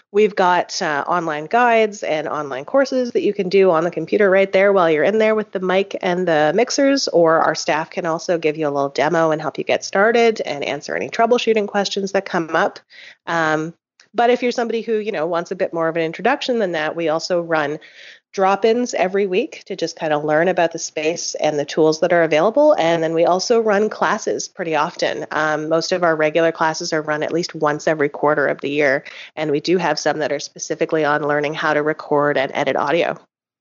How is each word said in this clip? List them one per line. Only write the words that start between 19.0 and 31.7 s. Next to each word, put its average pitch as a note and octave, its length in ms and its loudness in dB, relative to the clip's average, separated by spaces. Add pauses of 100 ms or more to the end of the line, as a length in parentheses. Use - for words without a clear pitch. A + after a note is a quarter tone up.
week G3 400 -4
to G3 100 -10
just - 220 -6
kind D#3+ 160 -2
of D3 100 0
learn D3+ 240 2
about F3 240 2
the E3 60 -8
space D#3+ 580 -4
and D3+ 220 -2
the C#3+ 80 -2
tools D#3 360 2
that F3+ 120 2
are E3+ 100 4
available. F#3+ 540 4
And E3 240 2
then D#3+ 120 0
we E3 120 2
also F#3 340 2
run G#3+ 300 2
classes F3 580 -2
pretty E3 280 -6
often. D3+ 560 -2
Um, D#3 380 -2
most D#3+ 220 0
of F3+ 120 0
our E3 120 2
regular D#3 360 2
classes D#3+ 420 -2
are D#3 80 0
run D3+ 220 -4
at - 80 -4
least E3+ 240 -4
once D3+ 320 -2
every D#3 220 0
quarter D3 380 0
of D3 140 -4
the - 80 -6
year. C#3+ 340 0 (320)
And D3+ 140 -4
we D3 100 0
do D#3+ 180 0
have E3 200 -2
some D3+ 220 -2
that C#3 120 -4
are C#3+ 80 -4
specifically D#3+ 640 -4
on D3 240 0
learning D3 280 -2
how D#3 180 -2